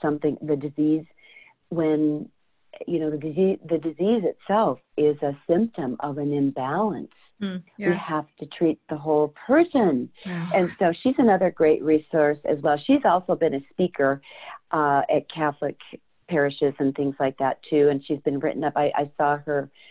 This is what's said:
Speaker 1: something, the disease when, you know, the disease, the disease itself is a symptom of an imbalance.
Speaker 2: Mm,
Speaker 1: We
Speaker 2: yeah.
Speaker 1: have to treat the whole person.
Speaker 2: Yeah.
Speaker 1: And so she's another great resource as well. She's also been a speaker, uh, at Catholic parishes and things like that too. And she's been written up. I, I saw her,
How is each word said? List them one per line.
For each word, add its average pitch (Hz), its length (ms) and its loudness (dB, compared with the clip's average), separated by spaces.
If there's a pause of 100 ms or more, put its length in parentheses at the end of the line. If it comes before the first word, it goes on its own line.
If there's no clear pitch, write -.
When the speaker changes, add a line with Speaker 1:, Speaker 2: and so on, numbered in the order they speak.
Speaker 1:
something, 147 400 -2
the 151 140 -2
disease 151 480 -2 (640)
when, 156 600 0 (580)
you 170 120 -2
know, 156 120 -2
the 151 60 -4
disease, 160 500 0
the 165 100 0
disease 180 460 0
itself 185 560 -2 (180)
is 147 240 2
a 143 140 -2 (140)
symptom 170 500 0
of 143 180 -6
an 147 160 -2
imbalance. 139 800 -2 (300)
Speaker 2:
Mm, 185 220 -6 (140)
Speaker 1:
We 208 80 -8
Speaker 2:
yeah. 180 120 2
Speaker 1:
have 156 280 -6 (140)
to 156 80 -12
treat 160 320 -2 (100)
the 160 80 -6
whole 151 360 0 (120)
person. 226 640 2 (160)
Speaker 2:
Yeah. 175 300 -6
Speaker 1:
And 180 240 0
so 175 120 2 (120)
she's 254 160 0
another 190 320 4
great 156 320 2
resource 151 600 2
as 151 160 0
well. 147 240 2
She's 269 200 4
also 185 300 2
been 160 180 0
a 139 80 -4 (100)
speaker, 143 500 0 (500)
uh, 147 380 2
at - 220 0
Catholic - 460 -4 (520)
parishes 143 500 0
and 135 160 0
things 139 240 -2
like 135 180 -2
that 131 220 -2 (100)
too. 147 200 4
And 139 160 0
she's 143 160 -4
been 143 180 -2
written 151 240 -4
up. 147 120 -2
I, 147 200 0
I 143 220 -2
saw 147 200 2
her, 143 320 -4 (220)